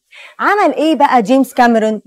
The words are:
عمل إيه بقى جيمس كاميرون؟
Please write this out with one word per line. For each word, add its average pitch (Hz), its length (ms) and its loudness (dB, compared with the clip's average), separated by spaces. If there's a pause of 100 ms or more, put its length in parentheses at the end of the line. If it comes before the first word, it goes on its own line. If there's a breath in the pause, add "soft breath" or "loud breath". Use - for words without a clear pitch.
(400 loud breath)
عمل 370 340 0
إيه 311 200 0
بقى 262 280 2
جيمس 262 320 -2
كاميرون؟ 220 520 0